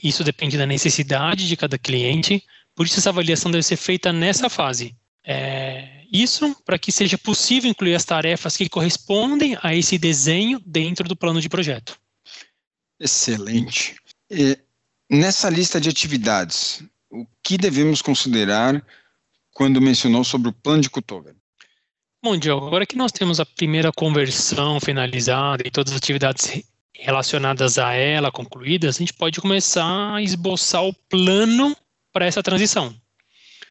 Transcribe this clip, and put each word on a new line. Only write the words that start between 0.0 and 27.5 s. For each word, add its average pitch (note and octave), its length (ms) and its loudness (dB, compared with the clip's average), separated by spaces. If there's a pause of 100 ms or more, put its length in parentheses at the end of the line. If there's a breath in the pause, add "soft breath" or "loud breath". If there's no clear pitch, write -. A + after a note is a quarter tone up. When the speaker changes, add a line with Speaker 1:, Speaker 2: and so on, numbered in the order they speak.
Speaker 1:
isso - 220 0
depende D3+ 320 -2
da C#3+ 80 0
necessidade C#3+ 840 0
de E3+ 80 -2
cada C#3 220 -2
cliente, C3+ 640 0 (320 soft breath)
por E3+ 120 0
isso - 120 -2
essa G3 120 2
avaliação E3+ 400 0
deve E3+ 120 2
ser D#3+ 140 0
feita F#3 340 0
nessa F3+ 380 2
fase. B2 480 -4 (260)
É, C3+ 880 -8
isso B3+ 540 0
para F3+ 140 -2
que - 120 -6
seja F#3+ 280 0
possível A#3+ 520 0
incluir F3+ 240 2
as E3 120 0
tarefas E3 500 -2
que F3+ 140 -2
correspondem A3+ 920 0
a E3 140 0
esse F3 220 2
desenho E3 640 2
dentro E3+ 420 -2
do F3+ 80 -4
plano E3 280 0
de E3 60 -4
projeto. D3+ 480 -4 (1040 loud breath)
Speaker 2:
Excelente. A#2 960 -2 (340)
E C#3 280 2 (520)
nessa F#3 400 4
lista F3 280 0
de D#3 120 0
atividades, A2 920 -2 (280)
o A#2 160 -12 (160)
que F#3 160 0
devemos D3+ 420 2
considerar A#2+ 840 2 (680 soft breath)
quando C3+ 260 4
mencionou B2 460 4
sobre A#2+ 240 -2
o A2 40 -2
plano D3+ 280 2
de C#3 80 2
cutover? E2 480 -10 (880 soft breath)
Speaker 1:
Bom, A3 100 2
Diogo, C#3+ 320 0
agora F#3 200 0
que - 100 -10
nós B3+ 160 0
temos F3 260 0
a D#3+ 60 0
primeira D#3 480 0
conversão D3 880 0
finalizada B2+ 840 -2
e B2 40 -10
todas C#3 220 -2
as C3+ 60 -4
atividades C3+ 480 -2
re-, D#3 180 -8 (300)
relacionadas C3+ 840 0